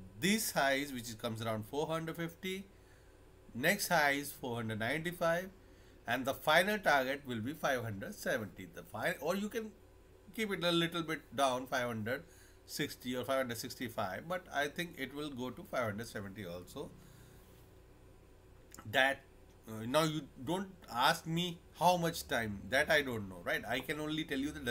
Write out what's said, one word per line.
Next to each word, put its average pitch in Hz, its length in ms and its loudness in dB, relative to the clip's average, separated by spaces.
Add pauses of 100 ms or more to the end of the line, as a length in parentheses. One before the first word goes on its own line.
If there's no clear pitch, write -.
(180)
these 208 340 4
highs, 139 400 4
which 120 180 -6
is, 113 40 -8
comes 110 280 -4
around 110 280 0
four 151 160 0
hundred 160 300 -2
fifty, 170 360 -4 (1000)
next 165 340 2
high 147 240 6
is 143 200 -2
four 123 240 -4
hundred 110 220 -2
ninety-five, 170 720 0 (560)
and 123 180 0
the 131 100 0 (120)
final 185 320 8
target 139 480 4
will 120 220 -2
be 147 40 -4
five 139 300 2
hundred 113 320 -6
seventy। 107 520 -4 (120)
The 85 60 -12 (100)
fi-, 147 260 -2
or 156 160 0
you 202 140 -2
can 220 180 -4 (680)
keep 214 220 0
it 165 80 -2
a 175 80 6
little 170 300 2
bit 156 260 -4 (140)
down, 131 240 2
five 127 200 0
hundred 117 380 -2 (540)
sixty 127 360 -2
or 123 120 -2
five 135 160 4
hundred 117 160 -2
sixty-five, 110 680 -4
but 180 220 -4 (160)
I - 40 0
think 170 300 -6 (100)
it 139 120 -12
will 151 100 -4 (140)
go 127 60 -4
to 113 260 -12
five 127 80 2
hundred 110 220 -4
seventy 98 400 -8
also। 90 420 -10 (2000)
That, 135 360 4 (460)
uh, 110 160 -6
now 147 200 4
you 156 220 0 (200)
don't 190 440 -4
ask 139 360 2
me 165 200 0 (320)
how 175 160 6 (140)
much - 180 -4
time, 110 320 -2 (120)
that 143 200 2
I 151 120 6
don't 113 260 -4
know, 90 160 -12
right? 120 320 -2
I 131 40 0
can 151 200 -4
only 156 240 -2
tell 139 260 -2
you - 0 -
the 151 200 -8